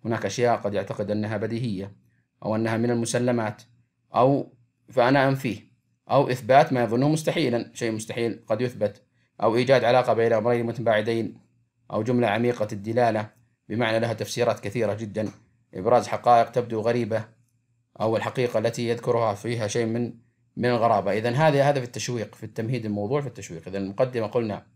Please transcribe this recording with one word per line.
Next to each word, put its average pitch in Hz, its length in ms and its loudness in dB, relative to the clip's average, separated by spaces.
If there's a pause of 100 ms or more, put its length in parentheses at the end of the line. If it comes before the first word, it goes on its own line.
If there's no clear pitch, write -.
هناك 110 220 -4
أشياء 117 300 0
قد 101 180 -4
يعتقد 98 360 -4
أنها 107 260 -2
بديهية 107 560 -6 (520)
أو 107 120 -2
أنها 113 200 0
من 117 140 0
المسلمات، 120 720 -2 (520)
أو 131 380 2 (360)
فأنا 135 400 4
أنفيه، 131 440 -4 (380)
أو 131 200 4
إثبات 131 420 4
ما 123 100 2
يظنه 120 260 2
مستحيلًا، 151 680 0
شيء 113 180 -4
مستحيل 110 540 -6
قد 113 140 -2
يثبت، 107 420 -4 (400)
أو 113 140 2
إيجاد 123 280 4
علاقة 123 280 4
بين 113 200 4
أمرين 117 340 0
متباعدين، 113 720 0 (540)
أو 107 100 -2
جملة 123 240 2
عميقة 117 460 0
الدلالة 110 580 0 (380)
بمعنى 113 300 0
لها 117 140 -2
تفسيرات 110 480 -2
كثيرة 104 340 -2
جدًا، 104 340 -6 (460)
إبراز 113 340 2
حقائق 120 420 4
تبدو 113 300 -4
غريبة، 113 440 -2 (760)
أو 110 160 0
الحقيقة 117 420 -2
التي 117 300 -2
يذكرها 117 460 0
فيها 113 320 -6
شيء 113 200 -2
من، 113 280 -4 (420)
من 113 100 -2
الغرابة. 110 520 2
إذن 117 160 -2
هذا، 143 280 4
هذا 139 180 2
في 123 60 -8
التشويق، 113 480 -8
في - 100 -18
التمهيد 113 400 -6
الموضوع 107 360 -2
في 139 60 -8
التشويق. 90 420 -14
إذن 98 140 -6
المقدمة 113 440 -2
قلنا 107 500 -4